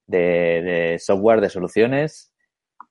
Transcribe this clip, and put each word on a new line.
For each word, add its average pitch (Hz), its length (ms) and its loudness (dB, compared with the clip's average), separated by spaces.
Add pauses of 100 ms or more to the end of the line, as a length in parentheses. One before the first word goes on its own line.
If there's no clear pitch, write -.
de, 95 100 -2
de 85 840 0
software, 104 420 2
de 98 100 0
soluciones, 120 840 -4 (580)